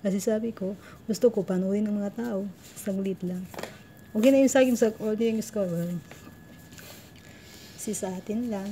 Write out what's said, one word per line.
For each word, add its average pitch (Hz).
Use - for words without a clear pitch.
Kasi 196
sabi 220
ko, 196
gusto 226
ko, 196
panoorin 190
ng 208
mga 202
tao. 202
Saglit 196
lang. 180
Okay 233
na 277
yung 262
sa 269
akin, 254
sa, 220
okay 214
yung 220
score. 202
Kasi 214
sa 190
atin 214
lang. 196